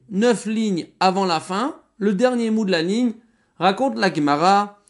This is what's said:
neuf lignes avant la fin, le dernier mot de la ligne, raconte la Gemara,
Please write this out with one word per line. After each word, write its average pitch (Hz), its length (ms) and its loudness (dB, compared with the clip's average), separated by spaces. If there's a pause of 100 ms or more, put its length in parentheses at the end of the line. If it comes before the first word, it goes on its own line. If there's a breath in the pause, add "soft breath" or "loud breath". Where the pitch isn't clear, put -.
neuf 208 360 0
lignes 214 420 -2 (120)
avant 185 240 2
la 170 160 0
fin, 208 360 -4 (220)
le 208 160 0
dernier 240 380 0
mot 220 140 0
de 190 60 -2
la 165 100 0
ligne, 220 320 0 (460 soft breath)
raconte 220 380 0
la 202 160 0
Gemara, 170 680 2 (100)